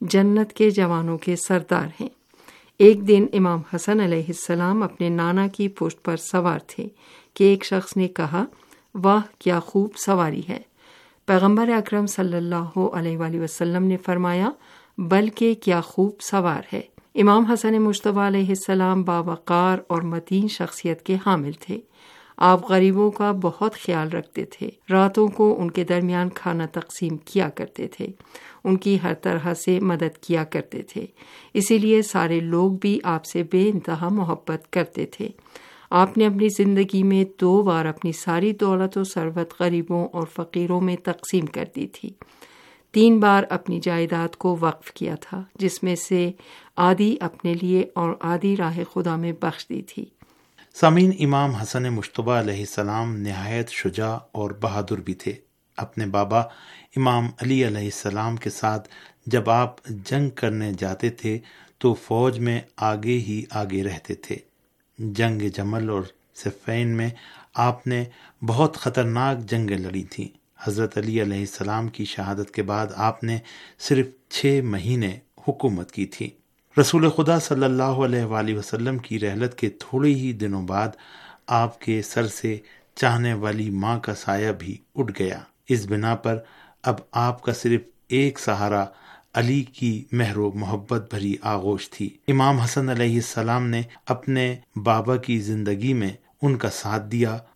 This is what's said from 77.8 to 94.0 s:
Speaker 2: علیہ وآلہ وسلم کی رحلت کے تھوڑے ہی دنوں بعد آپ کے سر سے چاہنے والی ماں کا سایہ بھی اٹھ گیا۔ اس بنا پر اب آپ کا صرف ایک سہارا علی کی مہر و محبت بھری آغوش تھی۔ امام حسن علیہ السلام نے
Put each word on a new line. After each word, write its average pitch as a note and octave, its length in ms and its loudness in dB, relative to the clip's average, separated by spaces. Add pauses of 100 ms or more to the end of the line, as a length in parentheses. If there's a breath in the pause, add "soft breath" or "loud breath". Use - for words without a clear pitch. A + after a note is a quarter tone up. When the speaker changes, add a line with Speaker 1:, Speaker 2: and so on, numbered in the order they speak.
Speaker 2:
علیہ C3 400 0
وآلہ G#2+ 360 -2
وسلم A#2 400 -4
کی A2+ 220 -6
رحلت G#2+ 380 -4
کے A2 100 0
تھوڑے C3+ 400 -2
ہی C3 240 0
دنوں G2+ 300 -4
بعد G2 260 -2 (580 loud breath)
آپ A#2 340 0
کے A2 220 -2
سر A#2 240 -2
سے G#2+ 320 -6 (360 soft breath)
چاہنے A#2 400 0
والی G#2+ 360 -4
ماں G#2 280 -2
کا G#2+ 160 -6
سایہ G#2 380 -2
بھی F2 240 -10 (180)
اٹھ A2+ 280 -4
گیا۔ F#2 160 -4 (300)
اس A2+ 180 0
بنا G#2+ 280 -2
پر A2+ 240 -2 (440 soft breath)
اب - 120 0 (180)
آپ A#2+ 300 -2
کا A#2+ 100 -2
صرف A#2+ 280 0 (280)
ایک C3+ 300 0
سہارا G#2 460 0 (500 loud breath)
علی B2+ 280 0
کی A2+ 500 -4
مہر A2 240 0
و G#2 180 0
محبت G#2 600 -6
بھری G2+ 280 -2
آغوش G2+ 480 -4
تھی۔ - 200 -8 (180)
امام C3+ 300 4
حسن C3 300 0
علیہ A#2+ 260 0
السلام A#2+ 520 -2
نے A#2 160 -2 (240 loud breath)